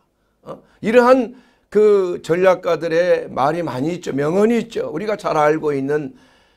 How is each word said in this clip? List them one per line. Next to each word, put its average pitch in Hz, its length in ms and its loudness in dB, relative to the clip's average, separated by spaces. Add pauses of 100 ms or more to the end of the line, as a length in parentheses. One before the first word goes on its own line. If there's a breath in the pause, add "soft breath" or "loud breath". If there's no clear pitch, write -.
(420)
어? - 200 -18 (200 soft breath)
이러한 247 600 4 (280 loud breath)
그 202 540 2
전략가들의 170 1040 0
말이 143 320 -2
많이 139 340 -4
있죠. 170 180 -8
명언이 190 460 0
있죠. 131 300 -8
우리가 202 260 -6
잘 160 220 -4
알고 151 360 0
있는 139 420 -4 (420 soft breath)